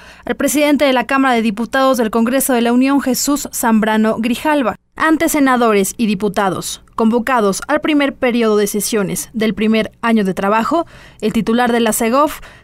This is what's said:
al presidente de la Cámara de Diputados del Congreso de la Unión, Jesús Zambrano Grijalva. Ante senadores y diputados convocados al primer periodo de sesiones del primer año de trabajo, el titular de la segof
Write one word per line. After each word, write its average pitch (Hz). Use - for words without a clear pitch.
al 240
presidente 294
de 269
la 240
Cámara 269
de 226
Diputados 233
del 220
Congreso 233
de 240
la 233
Unión, 269
Jesús -
Zambrano 220
Grijalva. 254
Ante 320
senadores 240
y 233
diputados 202
convocados 226
al 302
primer 285
periodo 226
de 208
sesiones 202
del 220
primer 220
año 226
de 190
trabajo, 220
el 214
titular 233
de 240
la 226
segof 262